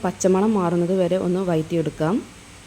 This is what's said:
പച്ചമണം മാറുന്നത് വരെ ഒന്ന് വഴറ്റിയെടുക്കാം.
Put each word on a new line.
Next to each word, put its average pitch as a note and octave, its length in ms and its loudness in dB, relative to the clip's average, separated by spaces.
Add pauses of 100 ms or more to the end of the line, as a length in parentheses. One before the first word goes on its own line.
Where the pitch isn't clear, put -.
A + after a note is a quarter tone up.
പച്ചമണം F#3+ 500 2
മാറുന്നത് F3 440 2
വരെ F3+ 180 2
ഒന്ന് F3+ 240 0
വഴറ്റിയെടുക്കാം. D#3+ 840 0 (440)